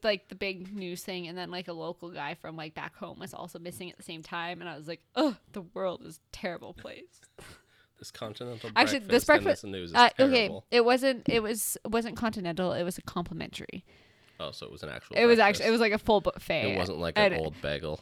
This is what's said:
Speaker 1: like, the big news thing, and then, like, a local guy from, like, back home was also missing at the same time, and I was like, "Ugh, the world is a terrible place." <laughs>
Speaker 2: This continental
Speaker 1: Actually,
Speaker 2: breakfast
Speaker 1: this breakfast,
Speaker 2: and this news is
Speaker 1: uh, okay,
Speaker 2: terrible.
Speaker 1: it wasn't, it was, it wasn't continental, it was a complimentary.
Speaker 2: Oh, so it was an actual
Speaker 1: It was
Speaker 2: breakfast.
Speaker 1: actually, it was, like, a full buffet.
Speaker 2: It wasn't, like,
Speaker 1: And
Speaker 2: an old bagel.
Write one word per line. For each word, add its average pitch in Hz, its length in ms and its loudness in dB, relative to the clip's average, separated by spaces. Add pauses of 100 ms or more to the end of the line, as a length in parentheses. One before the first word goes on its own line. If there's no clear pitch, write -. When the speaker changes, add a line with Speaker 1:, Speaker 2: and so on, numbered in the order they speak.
Speaker 1:
like, 208 260 -2
the 190 60 -16
big 190 380 -6
news 180 300 -8
thing, 180 240 -8
and 175 100 -10
then, 175 140 -8
like, 180 160 -8
a 180 60 -8
local 170 360 -10
guy 160 240 -8
from, 160 220 -14
like, 160 180 -12
back 151 220 -10
home 170 240 -12
was - 160 -12
also 175 240 -12
missing 175 320 -12
at - 60 -20
the - 60 -20
same 160 200 -12
time, 175 380 -8
and 175 80 -10
I 147 80 -12
was 151 100 -16
like, 165 140 -10 (140)
"Ugh, 262 200 2 (160)
the 202 100 -12
world 185 440 -4
is 160 120 -16
a - 140 -20
terrible - 420 -8
place." - 480 -18 (160)
<laughs> - 80 -20 (540)
Speaker 2:
This - 100 -18
continental 117 680 -10
Speaker 1:
Actually, 269 260 6
Speaker 2:
breakfast 196 100 -6
Speaker 1:
this 240 140 6
breakfast, 302 380 4
Speaker 2:
and 202 120 -8
this 190 40 -4
news 175 120 -6
is - 40 -2
Speaker 1:
uh, 240 140 10 (100)
okay, 262 140 6 (140)
Speaker 2:
terrible. 98 240 -10
Speaker 1:
it 240 120 8
wasn't, 254 460 2
it 226 140 2
was, - 420 -4
it 214 60 -8
wasn't 226 260 0
continental, 185 560 -2
it 165 80 0
was 175 160 -4
a - 60 -12
complimentary. - 840 -8 (540)
Speaker 2:
Oh, 78 100 -8
so - 160 -12
it - 60 -14
was - 100 -16
an 73 80 -10
actual - 280 -10
Speaker 1:
It 233 100 8
was 233 100 10
Speaker 2:
breakfast. 208 240 6
Speaker 1:
actually, - 60 0
it 226 40 4
was, 233 100 4
like, 220 100 4
a 214 80 2
full 214 200 4
buffet. 151 540 -2
Speaker 2:
It - 60 -2
wasn't, 92 180 -2
like, 82 180 -2
Speaker 1:
And 208 160 6
Speaker 2:
an 165 80 -2
old - 220 -4
bagel. 104 400 -4